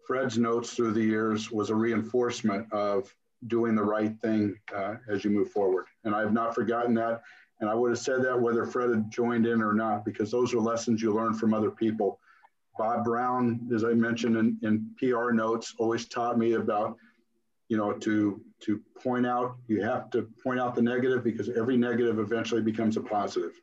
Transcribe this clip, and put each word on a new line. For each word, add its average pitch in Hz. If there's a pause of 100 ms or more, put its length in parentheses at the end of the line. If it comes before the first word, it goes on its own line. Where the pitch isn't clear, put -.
Fred's 127
notes 117
through 113
the 113
years 110
was 104
a 110
reinforcement 110
of 101 (360)
doing 117
the 107
right 107
thing, 104 (160)
uh, 101 (120)
as 101
you 104
move 101
forward. 92 (180)
And 107
I 107
have 107
not 117
forgotten 117
that. 113 (380)
And 107
I 107
would 123
have 117
said 127
that 127
whether 117
Fred 123
had 107
joined 117
in 117
or 107
not, 110
because 107
those 120
are 120
lessons 113
you 110
learn 113
from 110
other 107
people. 107 (560)
Bob 113
Brown, 120
as 110
I 117
mentioned 117
in, 113
in 107
P 127
R 120
notes, 113
always 117
taught 120
me 113
about, 110 (720)
you 113
know, 104
to, 104 (200)
to 104 (220)
point 123
out, 123 (120)
you 104
have 120
to 110 (160)
point 127
out 123
the 117
negative, 123
because 107
every 117
negative 120
eventually 110
becomes 110
a -
positive 92 (100)